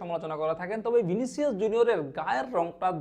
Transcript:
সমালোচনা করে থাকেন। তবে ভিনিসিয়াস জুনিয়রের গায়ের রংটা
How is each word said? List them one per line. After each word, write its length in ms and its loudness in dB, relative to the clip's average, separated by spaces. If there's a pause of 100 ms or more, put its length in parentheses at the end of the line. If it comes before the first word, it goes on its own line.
সমালোচনা 360 -4
করে 240 0
থাকেন। 220 -4
তবে 200 4
ভিনিসিয়াস 580 0
জুনিয়রের 400 4 (180)
গায়ের 280 -2 (100)
রংটা 320 0 (120)